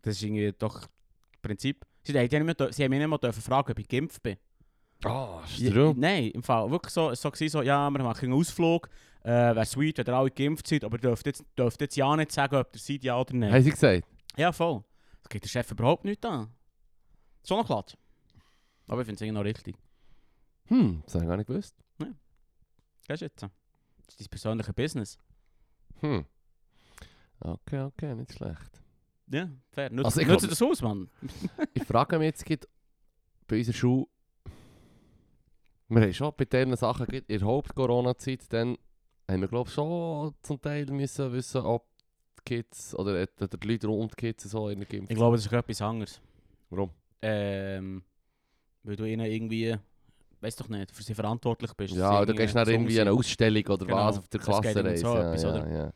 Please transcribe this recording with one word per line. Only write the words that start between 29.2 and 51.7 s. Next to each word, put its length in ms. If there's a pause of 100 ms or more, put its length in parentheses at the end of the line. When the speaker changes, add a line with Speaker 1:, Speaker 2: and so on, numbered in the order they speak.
Speaker 1:
Ja, 180 (240)
fair. 180
Nutz-, 160
Speaker 2:
Also 160
ich 60
Speaker 1:
nutze 180
Speaker 2:
glaub, 40
Speaker 1:
das 120
aus, 200
Mann. 280 (100)
<laughs> 540
Speaker 2:
ich 100
frage 340
mich 80
jetzt 200
gerade 200 (800)
bei 120
unserer 180
Schule, 300 (1800)
wir 140
haben 120
schon 220
bei 80
diesen 320
Sachen 300
gerade 220
in 100
der 100
Haupt-Corona-Zeit, 1040
dann 240 (540)
haben 100
wir, 80
glaub 200
ich, 60
schon 680
zum 180
Teil 260
müssen 460
wissen, 300
ob 240 (520)
die 40 (140)
Kids 380
oder 260
et-, 200
oder 160
die 120
Leute 180
rund 260
die 40
Kids 280
so 240
in 120
der 80
Geimpf- 220
Speaker 1:
Ich 60
glaube, 200
das 100
ist 60
etwas 300
anderes. 380 (500)
Speaker 2:
Warum? 200 (320)
Speaker 1:
Ähm, 800 (800)
weil 140
du 80
ihnen 220
irgendwie, 500 (640)
weiss 160
doch 120
nicht, 220
für 120
sie 120
verantwortlich 600